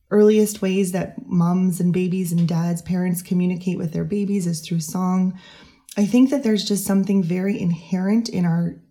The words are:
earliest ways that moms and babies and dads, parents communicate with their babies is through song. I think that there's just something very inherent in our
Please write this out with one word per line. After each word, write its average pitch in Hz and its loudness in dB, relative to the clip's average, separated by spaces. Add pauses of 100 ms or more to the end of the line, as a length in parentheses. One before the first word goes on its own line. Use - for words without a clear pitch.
(100)
earliest 214 4
ways 190 0
that - -6
moms 180 2
and 175 2
babies 185 -2
and 170 2
dads, 170 -2
parents 180 -2
communicate 180 -2
with 170 -6
their 170 -4
babies 202 -2
is 165 -4
through 165 -4
song. 185 -2 (580)
I 202 0
think 254 4
that 277 0
there's 214 0
just 202 -2
something 196 2
very 185 -2
inherent 190 0
in 180 -2
our 170 0 (100)